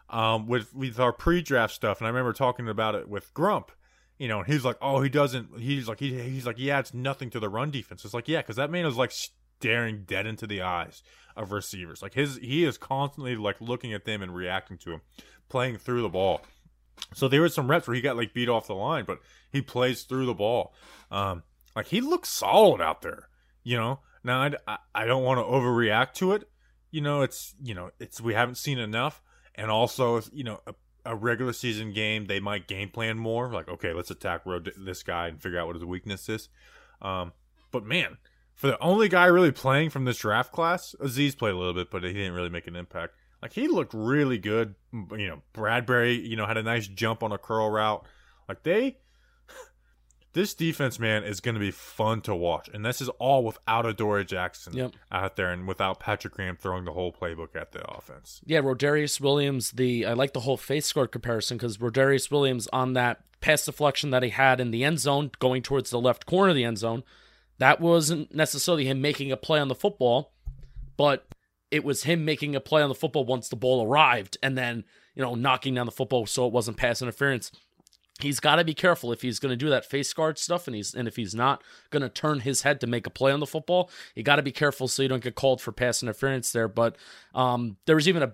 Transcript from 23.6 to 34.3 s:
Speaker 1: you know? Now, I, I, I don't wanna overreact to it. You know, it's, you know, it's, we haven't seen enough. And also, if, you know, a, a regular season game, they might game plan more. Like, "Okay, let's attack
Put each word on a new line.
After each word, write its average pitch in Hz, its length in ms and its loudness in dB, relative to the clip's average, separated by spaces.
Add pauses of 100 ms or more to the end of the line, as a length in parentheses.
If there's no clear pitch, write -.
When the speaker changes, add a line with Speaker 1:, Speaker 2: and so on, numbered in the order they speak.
Speaker 1:
you 120 120 -4
know? 120 260 -2 (220)
Now, 127 180 0
I, 143 100 0 (160)
I, 107 100 -4 (180)
I 110 100 -2
don't 127 180 2
wanna 127 200 2
overreact 120 720 2
to 185 160 0
it. 208 160 -2 (420)
You 156 120 -6
know, 147 200 0
it's, - 400 -4
you 120 120 -8
know, 90 260 -10
it's, 107 220 -16
we 113 120 -2
haven't 120 220 2
seen 135 240 -4
enough. 117 420 -4 (320)
And 110 160 -6
also, 117 480 2
if, 110 160 -8
you 139 100 -10
know, 110 220 -10
a, 101 80 -16 (320)
a 117 100 -6
regular 117 380 0
season 110 400 -4
game, 107 320 -2
they 98 140 -2
might 101 280 -6
game 98 220 -6
plan 110 280 -4
more. 113 340 -4
Like, 87 180 -8
"Okay, 85 240 -6
let's 85 160 -6
attack 87 360 -6